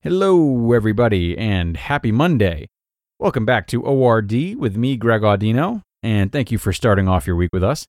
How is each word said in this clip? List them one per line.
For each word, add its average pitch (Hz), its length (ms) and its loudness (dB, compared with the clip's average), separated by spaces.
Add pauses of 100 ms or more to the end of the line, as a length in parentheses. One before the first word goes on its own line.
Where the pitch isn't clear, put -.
Hello, 160 720 2
everybody, 107 600 0
and 90 400 -2
happy 143 360 -4
Monday. 107 560 0 (500)
Welcome 123 260 -2
back 113 220 0
to 120 180 -4
O 135 200 2
R 113 180 4
D 127 320 -2
with 113 220 -4
me, 127 200 -2
Greg 110 260 0
Audino, 113 600 0 (220)
and 104 260 0
thank 127 220 -4
you 107 60 -2
for 95 140 -2
starting 98 360 2
off 92 180 0
your 90 80 -2
week 87 180 0
with 92 120 0
us. 139 240 -2